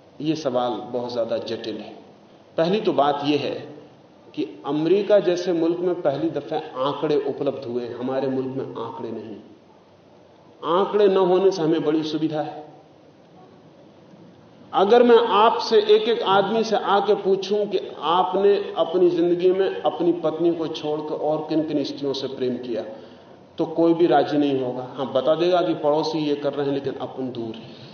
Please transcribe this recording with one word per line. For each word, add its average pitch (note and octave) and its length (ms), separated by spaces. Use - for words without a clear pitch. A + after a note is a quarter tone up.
ये D3+ 140
सवाल B2 340
बहुत A#2+ 440
ज्यादा A2+ 240
जटिल A2 380
है। - 240
पहली F3 240
तो F3 120
बात C#3 320
यह D3 140
है - 360
कि - 300
अमेरिका G3 540
जैसे F3+ 340
मुल्क E3+ 240
में F3 240
पहली D3 280
दफे D3 260
आंकड़े C#3+ 720
उपलब्ध C#3 400
हुए, A#2+ 200
हमारे B2+ 400
मुल्क C3 200
में B2+ 380
आंकड़े A#2 260
नहीं। G#2+ 240
आंकड़े G3+ 280
न F#3+ 100
होने F#3 340
से D#3+ 100
हमें D#3 240
बड़ी D#3 180
सुविधा D3+ 380
है। - 240
अगर G3+ 300
मैं A#3+ 140
आपसे, A3+ 600
एक G#3+ 320
एक A3 120
आदमी G3 420
से G3+ 120
आके G3+ 380
पूछूं G3 520
कि G3+ 140
आपने F#3 760
अपनी F3 320
जिंदगी F3 420
में F#3+ 300
अपनी E3 300
पत्नी D#3+ 400
को D#3+ 160
छोड़कर D3+ 480
और D3+ 340
किन D#3 140
किन D3 200
स्त्रियों C3+ 300
से B2+ 140
प्रेम B2 300
किया, A2+ 280
तो E3 80
कोई E3 280
भी E3 140
राजी D3 300
नहीं C#3+ 240
होगा। B2+ 260
हाँ, C3 160
बता C3 220
देगा F3 260
कि D#3+ 120
पड़ोसी D#3 460
ये D3 160
कर C#3+ 180
रहे C#3+ 120
हैं, C#3 80
लेकिन C#3 200
अपन C3 380
दूर A2+ 240
हैं, - 200